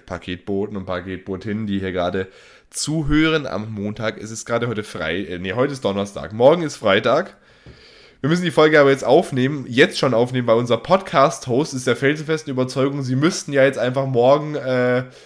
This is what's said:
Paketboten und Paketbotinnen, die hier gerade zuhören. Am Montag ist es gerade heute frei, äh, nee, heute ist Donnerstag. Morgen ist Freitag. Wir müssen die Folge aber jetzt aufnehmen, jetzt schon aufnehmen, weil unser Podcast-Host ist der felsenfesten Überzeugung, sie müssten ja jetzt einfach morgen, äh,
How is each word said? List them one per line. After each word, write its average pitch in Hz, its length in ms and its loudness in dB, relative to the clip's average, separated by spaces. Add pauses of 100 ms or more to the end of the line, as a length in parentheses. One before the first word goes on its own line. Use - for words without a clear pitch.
Paketboten 98 720 -8
und 95 100 -10
Paketbotinnen, 95 800 -8
die 101 140 -4
hier 95 140 -6
gerade 92 340 -2 (420)
zuhören. 156 800 0
Am 107 260 -8
Montag 107 440 -6
ist 110 140 -12
es 113 140 -12
gerade 117 220 -2
heute 107 160 -4
frei, 87 400 -6
äh, 85 160 -8
nee, 92 140 -6
heute 131 180 0
ist 131 140 -6
Donnerstag. 98 480 -4
Morgen 135 280 6
ist 151 140 -6
Freitag. 117 640 2 (840)
Wir 135 100 -2
müssen 175 140 0
die 170 80 -2
Folge 156 300 6
aber 139 100 6
jetzt 135 140 0
aufnehmen, 135 640 2
jetzt 139 280 4
schon 135 160 0
aufnehmen, 123 320 0
weil 117 120 4
unser 120 180 0
Podcast-Host 151 1000 0
ist 127 140 -6
der 120 80 2
felsenfesten 151 560 -4
Überzeugung, 139 500 -2
sie 127 140 -4
müssten 151 380 -2
ja 135 100 4
jetzt 135 160 2
einfach 127 260 -2
morgen, 135 500 2
äh, 127 500 0 (200)